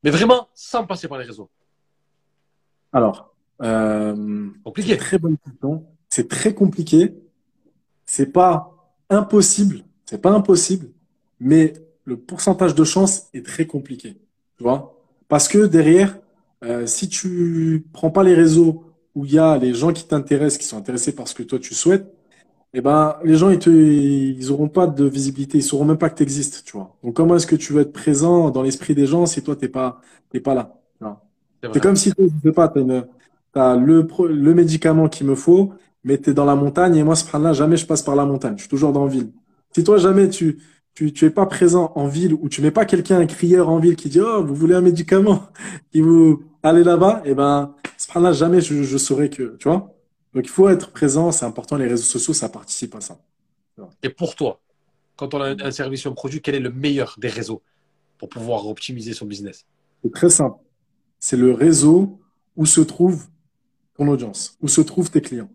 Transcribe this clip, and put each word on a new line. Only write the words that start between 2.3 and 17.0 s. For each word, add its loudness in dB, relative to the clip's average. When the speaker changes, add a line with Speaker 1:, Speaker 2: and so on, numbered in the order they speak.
Speaker 2:
Alors, -2
euh, -4
Speaker 1:
Compliqué. -8
Speaker 2:
c'est 2
une -4
très -4
bonne -2
question. -10
C'est -4
très -4
compliqué. 0
C'est -6
pas 0
impossible. 0
C'est -14
pas 2
impossible. 0
Mais 2
le -10
pourcentage -2
de 2
chance -2
est -16
très -6
compliqué. -14
Tu -16
vois ? -4
Parce 0
que 4
derrière, 4
euh, -6
si -6